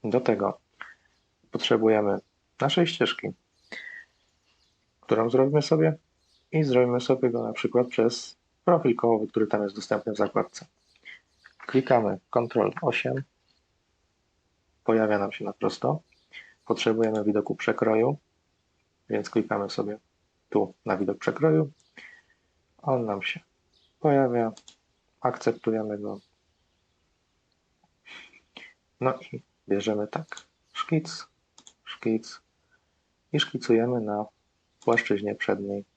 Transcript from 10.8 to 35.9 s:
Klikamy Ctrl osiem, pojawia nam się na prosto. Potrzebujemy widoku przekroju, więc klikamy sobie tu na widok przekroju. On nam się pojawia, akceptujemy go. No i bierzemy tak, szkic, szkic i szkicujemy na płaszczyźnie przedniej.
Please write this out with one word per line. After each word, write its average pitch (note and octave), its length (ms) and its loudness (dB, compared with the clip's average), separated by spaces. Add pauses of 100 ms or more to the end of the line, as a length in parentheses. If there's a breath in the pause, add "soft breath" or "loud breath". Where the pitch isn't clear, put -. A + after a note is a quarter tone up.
Klikamy A2+ 600 2 (120)
Ctrl A#2 400 2 (120)
osiem, C3 400 -2 (1600)
pojawia A2 340 2
nam G2+ 140 -2
się - 120 -12
na G2+ 80 -6
prosto. C3 500 -2 (640 loud breath)
Potrzebujemy A2 600 0
widoku G#2 320 0
przekroju, A2+ 640 2 (880)
więc G#2+ 220 -4
klikamy G#2 400 -2
sobie G#2 280 -6 (500)
tu - 260 0 (100)
na G2+ 120 -2
widok G2+ 220 -4
przekroju. D#3 520 2 (1120 loud breath)
On C3 220 0
nam G2+ 180 -4
się - 180 -8 (600)
pojawia, B2 520 2 (680)
akceptujemy A2 800 -2
go. G#2 220 -10 (2750 loud breath)
No C3 180 0 (140)
i - 100 -14 (260)
bierzemy G#2 400 0
tak, - 180 -6 (460)
szkic, - 540 -4 (580)
szkic - 560 -4 (920)
i D3+ 80 0
szkicujemy B2 600 0
na G#2+ 260 -4 (540)
płaszczyźnie G#2 540 0
przedniej. G2+ 500 -4 (120)